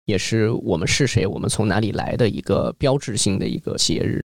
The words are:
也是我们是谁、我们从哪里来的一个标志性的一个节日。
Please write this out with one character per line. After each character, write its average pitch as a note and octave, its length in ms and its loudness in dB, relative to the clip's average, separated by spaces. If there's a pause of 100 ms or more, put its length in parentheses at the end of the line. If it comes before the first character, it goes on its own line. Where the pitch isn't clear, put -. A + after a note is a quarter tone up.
也 G2 120 2
是 A2 340 2
我 A2 240 -2
们 E2 100 0
是 - 220 2
谁、 F#2+ 180 2
我 - 140 -4
们 G2+ 100 -2
从 G#2+ 180 0
哪 G2 120 2
里 G#2+ 140 0
来 - 240 -4
的 B2 100 4
一 C#2+ 140 -2
个 C#2 360 0
标 C#3 200 2
志 A2+ 180 -6
性 F#2+ 240 0
的 F#2+ 80 -2
一 - 120 -4
个 - 180 -6
节 - 220 0
日。 - 280 0